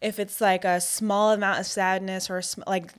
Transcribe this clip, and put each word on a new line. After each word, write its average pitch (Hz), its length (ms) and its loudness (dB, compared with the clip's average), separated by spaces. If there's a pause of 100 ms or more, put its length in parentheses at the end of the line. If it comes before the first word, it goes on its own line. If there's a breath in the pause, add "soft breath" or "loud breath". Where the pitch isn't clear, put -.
if 214 180 -4
it's, 202 220 -6
like, 190 240 4
a 180 160 2
small 208 520 2
amount 202 280 2
of 190 60 -6
sadness 190 600 -2
or 185 140 -4
sm-, - 240 -8
like, 185 320 -2